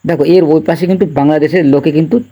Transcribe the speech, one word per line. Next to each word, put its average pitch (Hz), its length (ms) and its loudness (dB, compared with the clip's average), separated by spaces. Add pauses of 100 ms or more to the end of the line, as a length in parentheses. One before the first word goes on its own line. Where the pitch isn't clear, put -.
দেখো 160 220 -2
এর 175 180 4
ওই 156 240 2
পাশে 160 240 -2
কিন্তু 190 140 0 (140)
বাংলাদেশের 151 460 0
লোকে 143 260 2
কিন্তু 156 240 -2 (160)